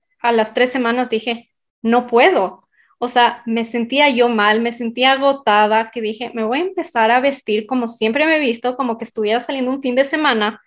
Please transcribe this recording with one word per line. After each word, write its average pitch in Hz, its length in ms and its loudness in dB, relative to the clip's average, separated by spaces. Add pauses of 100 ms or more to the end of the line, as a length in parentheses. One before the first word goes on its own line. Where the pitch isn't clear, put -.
(200)
a 240 120 2
las 220 220 0
tres 247 160 2
semanas 247 400 -2
dije, 226 400 -6 (320)
"No 240 240 2
puedo". 240 560 2 (360)
O 240 100 -4
sea, 240 380 2
me 226 180 -2
sentía 247 460 0
yo 240 180 4
mal, 214 320 2
me 233 120 -2
sentía 247 400 0
agotada, 226 800 2
que 247 100 -10
dije, 220 340 -6
"Me 226 100 -4
voy 240 160 -2
a - 20 -2
empezar 311 480 -2
a 254 100 4
vestir 220 460 -2
como 247 220 -2
siempre 233 380 -2
me 320 100 2
he 302 40 0
visto, 247 360 -2
como 240 220 -4
que 233 60 -14
estuviera 220 360 -2
saliendo 254 300 -4
un 269 120 -6
fin 247 120 -2
de 269 100 2
semana". 247 640 -2